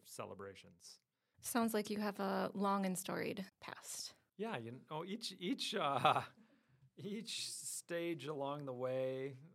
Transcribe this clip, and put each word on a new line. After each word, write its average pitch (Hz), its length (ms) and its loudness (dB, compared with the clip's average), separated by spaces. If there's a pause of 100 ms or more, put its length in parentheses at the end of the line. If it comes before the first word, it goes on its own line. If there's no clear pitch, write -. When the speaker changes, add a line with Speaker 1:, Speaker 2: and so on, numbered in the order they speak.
Speaker 1:
celebrations. 98 960 -12 (400)
Speaker 2:
Sounds 226 340 2
like 208 160 2
you 208 80 0
have 208 220 0
a 190 340 2
long 196 320 4
and 185 100 2
storied - 480 -2 (160)
past. - 520 -8 (260)
Speaker 1:
Yeah, 214 180 -2
you 113 140 -4 (180)
know, 160 160 -4
each, 196 360 -6
each, 202 340 0
uh, 139 520 6
<laughs> - 720 -20
each 208 540 -4
stage 170 800 -2
along 143 360 0
the 131 80 -2
way, 131 640 2 (200)